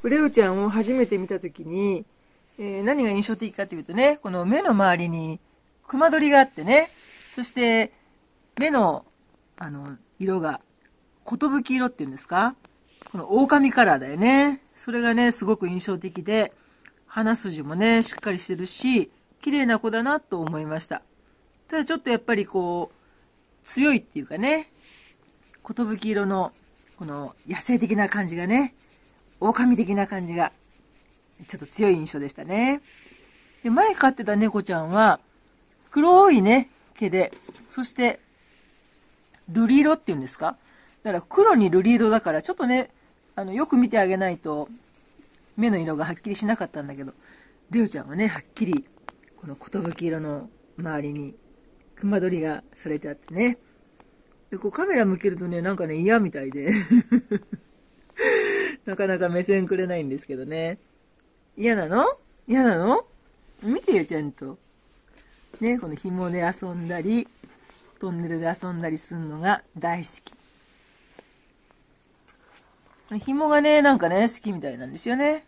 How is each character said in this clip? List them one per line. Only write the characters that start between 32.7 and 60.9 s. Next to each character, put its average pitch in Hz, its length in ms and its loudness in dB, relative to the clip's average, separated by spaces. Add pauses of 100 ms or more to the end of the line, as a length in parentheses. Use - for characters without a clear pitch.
で、 240 60 -2
前 370 260 4
飼 269 140 6
っ 262 40 -2
て 240 120 -10
た 208 100 0
猫 208 260 2
ち 196 120 -6
ゃ 165 60 -2
ん 160 100 -6
は、 202 300 4 (680)
黒 359 400 8
い 254 120 6
ね、 233 280 4 (260)
毛 202 140 -2
で、 180 220 0 (380)
そ 254 140 -8
し - 120 -12
て、 240 240 0 (1300)
瑠 226 140 2
璃 262 140 6
色 302 140 6
っ 320 60 -2
て - 120 -6
い 165 40 -2
う 143 40 -6
ん - 20 -8
で 127 60 -10
す - 100 -14
か？ 160 200 -4 (440)
だ 214 100 -6
か 180 60 -2
ら 170 100 -4
黒 403 280 6
に 202 160 6
瑠 180 100 6
璃 226 140 6
色 226 160 4
だ 226 100 4
か 165 120 -2
ら、 156 100 -2
ち - 80 -8
ょ - 20 -4
っ - 20 -4
と 277 120 -2
ね、 254 240 0 (440)
あ 196 100 -8
の、 190 80 -10
よ 269 120 -2
く 277 120 2
見 247 120 4
て 226 80 0
あ 196 80 4
げ 190 100 0
な 190 140 0
い 175 80 -6
と、 147 320 -6 (880)
目 226 120 2
の 202 80 2
色 165 180 -4
が 151 100 -4
は 170 80 -6
っ - 20 -8
き - 140 -12
り 202 60 -4
し 214 100 -6
な 220 100 2
か - 100 -8
っ - 40 -14
た 151 120 -12
ん 139 60 -12
だ 139 80 -14
け 139 80 -14
ど、 135 100 -16 (580)
レ 233 100 2
オ 214 60 2
ち 196 100 -8
ゃ - 60 -10
ん - 40 -18
は 139 80 -10
ね、 214 120 0
は - 120 -4
っ - 40 -20 (100)
き - 120 -4
り、 269 200 -2 (500)
こ - 120 -20
の 139 120 -16
寿 170 320 -8 (140)
色 160 160 -4
の 147 280 -10 (280)
周 160 240 -8
り 147 120 -8
に、 143 220 -12 (600)
熊 202 260 -2
取 180 160 -2
り 156 40 -4
が 156 220 -6 (100)
さ - 160 -14
れ 151 100 -4
て 156 100 -12
あ 143 40 -12
っ - 20 -14
て - 180 -20
ね。 240 240 0 (960)
で、 196 60 -10
こ 202 120 -4
う - 20 -8
カ 330 140 -4
メ 381 100 0
ラ 240 100 4
向 190 120 0
け 202 120 0
る 180 80 -8
と 180 100 -8
ね、 170 140 -6
な 190 120 -4
ん - 20 -4
か 180 120 -4
ね、 156 80 -6
嫌 202 240 2
み 190 120 0
た 143 120 -8
い 135 80 -8
で。 143 200 -4 (880)
<laughs> - 1300 -4
な 190 100 -6
か 196 120 -2
な 185 120 0
か 180 100 0
目 175 140 0
線 190 240 2
く 196 80 0
れ 185 100 -2
な 180 120 -4
い 160 60 -4
ん 139 60 -6
で 135 80 -6
す - 80 -12
け 139 100 -10
ど 131 100 -10
ね。 160 320 -6 (800)